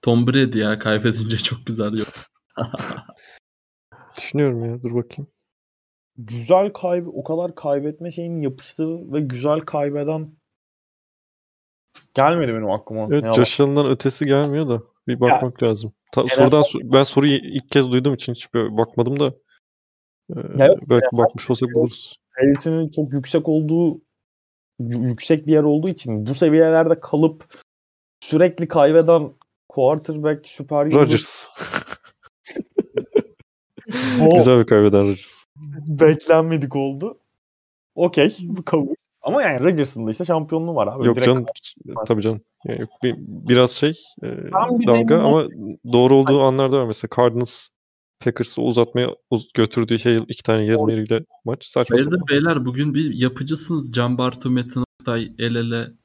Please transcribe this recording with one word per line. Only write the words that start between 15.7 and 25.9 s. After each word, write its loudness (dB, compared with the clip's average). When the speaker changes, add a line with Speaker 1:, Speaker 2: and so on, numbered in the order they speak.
Speaker 2:
Ta-, 0
Speaker 3:
N -2
F -2
L 0
Speaker 2:
sorudan 6
so-, -2
ben 8
soruyu 2
ilk -6
kez 4
duyduğum 2
için -8
hiç -16
böyle -2
bakmadım -2
da, 0
e, -10
Speaker 3:
Ya 6
yok, 6
Speaker 2:
belki 4
Speaker 3:
N 2
F -4
L -
Speaker 2:
bakmış 0
olsak -2
buluruz. -4
Speaker 3:
kalitesinin 0
çok -6
yüksek -4
olduğu, 0
yü-, -4
yüksek -2
bir 4
yer 4
olduğu 0
için -6